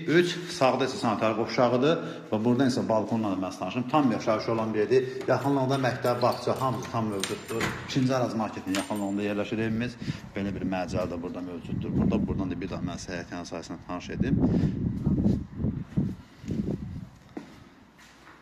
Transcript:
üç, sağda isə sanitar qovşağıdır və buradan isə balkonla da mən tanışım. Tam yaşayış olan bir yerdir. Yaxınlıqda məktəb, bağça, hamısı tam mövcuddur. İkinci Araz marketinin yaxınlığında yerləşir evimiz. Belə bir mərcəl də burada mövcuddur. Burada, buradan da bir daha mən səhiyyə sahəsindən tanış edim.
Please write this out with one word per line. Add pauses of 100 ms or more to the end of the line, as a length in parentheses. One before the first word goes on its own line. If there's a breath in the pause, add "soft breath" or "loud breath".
üç, (180)
sağda
isə
sanitar
qovşağıdır (280 loud breath)
və
buradan
isə
balkonla
da
mən
tanışım.
Tam
yaşayış
olan
bir
yerdir. (200 loud breath)
Yaxınlıqda
məktəb,
bağça,
hamısı
tam
mövcuddur. (240)
İkinci
Araz
marketinin
yaxınlığında
yerləşir
evimiz. (400 loud breath)
Belə
bir
mərcəl
də
burada
mövcuddur.
Burada,
buradan
da
bir
daha
mən
səhiyyə
sahəsindən
tanış
edim. (4000 loud breath)